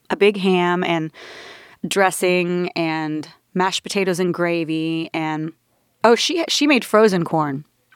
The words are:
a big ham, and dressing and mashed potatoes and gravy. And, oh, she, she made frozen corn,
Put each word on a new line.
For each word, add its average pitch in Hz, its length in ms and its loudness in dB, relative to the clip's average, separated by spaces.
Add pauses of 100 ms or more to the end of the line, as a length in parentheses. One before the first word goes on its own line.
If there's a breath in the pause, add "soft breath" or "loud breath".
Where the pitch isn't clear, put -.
a 180 80 -2
big 202 200 4
ham, 180 460 2
and 165 300 -2 (760 loud breath)
dressing 180 840 2
and 156 580 -4 (260)
mashed 185 280 0
potatoes 190 360 -2
and 180 140 0
gravy. 165 800 -2
And, 156 400 -6 (520)
oh, 233 100 6
she, 320 340 -2
she - 180 0
made 277 180 2
frozen 202 400 2
corn, 151 400 -4 (320)